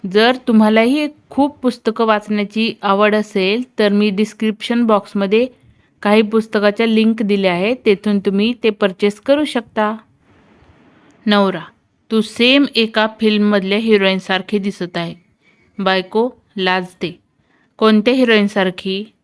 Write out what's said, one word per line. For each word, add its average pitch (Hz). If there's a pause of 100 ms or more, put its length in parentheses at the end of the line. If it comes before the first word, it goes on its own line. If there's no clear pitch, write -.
(120)
जर 226 (120)
तुम्हालाही 226 (220)
खूप 285
पुस्तकं 233
वाचण्याची 208
आवड 202
असेल, 214 (160)
तर 214
मी 208
डिस्क्रिप्शन 214
बॉक्समध्ये 208 (540)
काही 214
पुस्तकाच्या 214
लिंक 220
दिल्या 196
आहेत, 196 (100)
तेथून 202
तुम्ही 202 (100)
ते 226
परचेस 208
करू 285
शकता. 220 (1300)
नवरा, 196 (520)
"तू 220
सेम 254 (100)
एका 220 (140)
फिल्ममधल्या 208
हिरोईनसारखी 190
दिसत 190
आहे." 170 (640)
बायको 190 (280)
लाजते, 185 (580)
"कोणत्या 220
हिरोईनसारखी?" 202 (100)